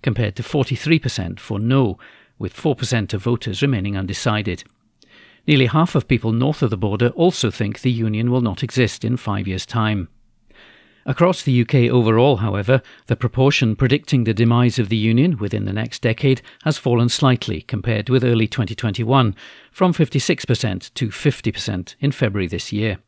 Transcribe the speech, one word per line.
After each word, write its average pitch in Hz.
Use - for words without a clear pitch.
compared 110
to 117
forty-three 147
percent 95
for 101
no, 117
with 117
four 147
percent 113
of 98
voters 113
remaining 101
undecided. 98
Nearly 135
half 160
of 131
people 113
north 131
of 117
the 104
border 104
also 170
think 104
the 127
union 113
will 123
not 104
exist 117
in 120
five 101
years' 92
time. 107
Across 170
the 143
U 123
K 120
overall, 117
however, 101
the 120
proportion 127
predicting 131
the 110
demise 117
of 107
the 113
union 117
within 101
the 98
next 110
decade 127
has -
fallen 120
slightly 120
compared 107
with 127
early 117
twenty 107
twenty-one, 113
from 185
fifty-six -
percent 104
to 113
fifty -
percent 95
in 139
February 101
this -
year. 107